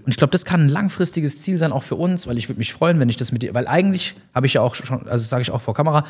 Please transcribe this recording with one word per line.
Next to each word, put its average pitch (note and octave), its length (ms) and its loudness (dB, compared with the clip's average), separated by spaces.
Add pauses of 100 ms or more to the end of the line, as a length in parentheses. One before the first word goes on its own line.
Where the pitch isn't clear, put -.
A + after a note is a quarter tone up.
Und - 40 -2
ich B2+ 100 0
glaub, C#3+ 140 0
das F3+ 120 2
kann E3 220 2
ein - 20 6
langfristiges E3+ 720 -2
Ziel F#3+ 160 0
sein, D#3+ 160 0
auch C3 100 -4
für - 120 -6
uns, F3 320 -2
weil A#2+ 100 -4
ich A2+ 140 -6
würd G#2 80 -8
mich A2+ 160 -4
freuen, E3 260 2
wenn B2 80 4
ich A#2 80 0
das - 160 -2
mit A#2 100 -2
dir, A#2+ 120 -6
weil B2 120 0
eigentlich F#3 500 0 (180)
habe B2+ 100 2
ich C3 80 4
ja C3 80 4
auch A#2 140 2
schon, - 340 -6
also A#2+ 160 2
sage B2 160 2
ich A#2+ 100 -2
auch A2+ 120 -4
vor A2+ 100 -4
Kamera, D3 380 2